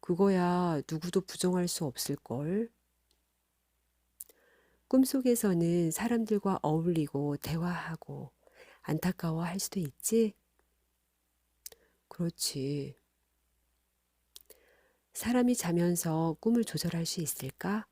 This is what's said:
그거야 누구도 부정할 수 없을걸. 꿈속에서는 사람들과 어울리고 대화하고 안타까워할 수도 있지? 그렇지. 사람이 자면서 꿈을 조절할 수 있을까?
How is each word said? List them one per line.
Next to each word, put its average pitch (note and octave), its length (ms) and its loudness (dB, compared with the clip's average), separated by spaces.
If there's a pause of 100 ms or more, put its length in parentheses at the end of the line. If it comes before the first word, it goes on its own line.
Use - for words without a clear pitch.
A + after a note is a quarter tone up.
그거야 F3+ 800 2
누구도 E3+ 340 -2
부정할 F3+ 440 0
수 - 180 -4
없을걸. D3 840 -4 (2250)
꿈속에서는 G#3 1040 4
사람들과 G#3+ 720 0
어울리고 D3+ 760 0
대화하고 E3 920 -6 (520)
안타까워할 E3+ 760 -2
수도 - 220 -6
있지? G#3+ 540 0 (1700)
그렇지. C#3 920 -4 (2250)
사람이 B3 440 2
자면서 E3+ 840 2
꿈을 A#3 260 2
조절할 E3+ 400 -4
수 - 160 -4
있을까? F3 720 -6